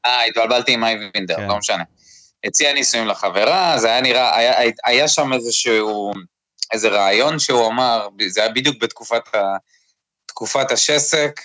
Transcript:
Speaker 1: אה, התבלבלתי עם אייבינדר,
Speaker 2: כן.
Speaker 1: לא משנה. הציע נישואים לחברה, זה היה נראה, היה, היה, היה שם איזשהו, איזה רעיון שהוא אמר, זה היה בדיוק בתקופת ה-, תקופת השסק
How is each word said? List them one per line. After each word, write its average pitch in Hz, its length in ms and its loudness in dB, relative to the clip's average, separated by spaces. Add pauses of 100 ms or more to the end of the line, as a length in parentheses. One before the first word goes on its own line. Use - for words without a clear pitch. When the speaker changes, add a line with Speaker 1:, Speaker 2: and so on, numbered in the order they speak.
Speaker 1:
אה, 123 180 2
התבלבלתי 113 480 0
עם 117 120 0
אייבינדר, 98 520 -4
Speaker 2:
כן. 98 120 -6
Speaker 1:
לא 104 100 -2
משנה. 98 240 -4 (600)
הציע 143 280 0
נישואים 123 340 0
לחברה, 120 720 2
זה 113 80 2
היה 117 140 4
נראה, 123 360 2
היה, 117 220 4
היה, 117 140 2 (120)
היה 127 240 2
שם 143 240 0
איזשהו, 110 800 -2 (600)
איזה 110 160 0
רעיון 104 500 2
שהוא 123 300 2
אמר, 117 400 0 (200)
זה 95 120 -4
היה 110 120 0
בדיוק 127 300 -2
בתקופת 117 520 -6
ה-, 98 220 0 (720)
תקופת 135 440 -4
השסק 147 760 0